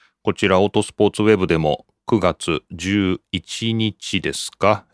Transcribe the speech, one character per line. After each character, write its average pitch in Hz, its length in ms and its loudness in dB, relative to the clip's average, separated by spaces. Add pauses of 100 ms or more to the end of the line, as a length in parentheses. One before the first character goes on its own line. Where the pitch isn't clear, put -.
(220)
こ 104 100 0
ち - 160 0
ら、 92 100 4
オ 98 60 4
ー 104 60 2
ト 107 120 0
ス - 120 -12
ポ 104 140 2
ー - 60 0
ツ 107 100 -2
ウ - 20 0
ェ 107 100 6
ブ 92 100 0
で 82 120 2
も、 76 260 -2 (220)
九 110 140 2
月 85 420 -2 (100)
十 92 480 -2 (120)
一 113 420 -4
日 110 480 -4
で 73 100 -4
す - 180 -10
か、 - 440 0